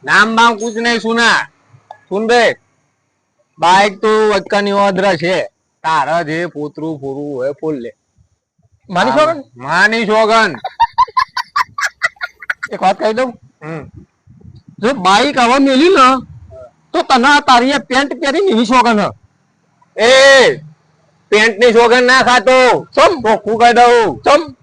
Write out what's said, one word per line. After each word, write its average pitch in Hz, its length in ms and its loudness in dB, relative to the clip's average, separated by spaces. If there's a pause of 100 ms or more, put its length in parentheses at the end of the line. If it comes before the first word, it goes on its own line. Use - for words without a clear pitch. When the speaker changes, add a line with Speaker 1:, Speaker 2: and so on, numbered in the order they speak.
Speaker 1:
નામ 202 340 0
બામ 233 140 4 (100)
કુછ 226 240 -8
નહીં 233 200 -2
સુના. 226 340 0 (680)
સુન 202 220 -6
બે, 240 100 2 (1200)
બાઈક 190 300 2 (100)
તો 220 80 0 (200)
વચકાની 202 540 -2
ઓદરા 190 360 -2
છે. 175 140 -2 (480)
તારા 160 460 -2
જે 156 80 -6 (180)
પોતરું 151 460 -10
ફોરવું 143 340 -10
હોય 131 240 -6
ફોલ 156 240 -6
લે. 117 80 -14 (1040)
Speaker 2:
માની 220 220 -2
સોગન? 311 200 0 (280)
Speaker 1:
માની 202 440 0
સોગન. 220 420 0 (2250)
Speaker 2:
એક 160 120 -8
વાત 196 160 0
કહી 220 180 -2
દઉં? 262 100 -2 (340)
Speaker 1:
હમ. 156 200 -12 (1000)
Speaker 2:
જો 208 80 0 (160)
બાઈક 226 380 2
આવા 254 240 2
મેલી 277 300 2
ને 262 100 6 (840)
તો 320 80 -4 (100)
તને 262 260 2
આ 285 140 0
તારી 254 280 4
આ 277 140 -8
પેન્ટ 262 200 -2 (100)
પહેરી 330 300 -2
એવી 220 220 -2
સોગન 233 300 0
હે. 151 60 -4 (1000)
Speaker 1:
એ - 20 6 (1160)
પેન્ટ 214 320 0
ની 240 160 4
સોગન 233 340 4
ના 262 160 2
ખાતો. 254 300 2 (380)
Speaker 2:
ચમ? 320 180 4 (100)
Speaker 1:
ચોખ્ખું 220 380 -2
કહી 240 180 6
દઉં. 240 460 4
Speaker 2:
ચમ? 294 160 2 (220)